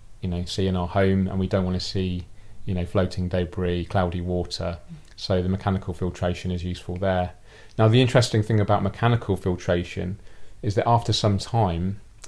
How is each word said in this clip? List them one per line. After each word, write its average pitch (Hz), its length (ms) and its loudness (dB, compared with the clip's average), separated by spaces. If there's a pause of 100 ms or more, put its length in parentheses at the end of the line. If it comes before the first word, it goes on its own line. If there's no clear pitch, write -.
(220)
you 92 60 -4
know, 87 160 -2
see 95 220 -2
in 92 100 2
our 87 120 -2
home, 95 400 2
and 95 100 -4
we 95 80 0
don't 95 180 0
wanna 90 160 -2
see, 90 460 -4 (380)
you 95 100 -2
know, 87 120 -2
floating 92 420 0
debris, 87 560 -2
cloudy 90 360 0
water. 87 580 -4 (380)
So 92 260 0
the 92 60 0
mechanical 95 460 0
filtration 90 560 -2
is 90 140 -2
useful 90 320 -6
there. 92 360 0 (440)
Now, 110 120 6
the 117 120 8
interesting 120 420 4
thing 107 180 2
about 101 220 2
mechanical 104 540 0
filtration 90 840 -2 (440)
is 104 120 -2
that 117 140 2
after 117 240 4
some 104 260 2
time, 95 600 0 (280)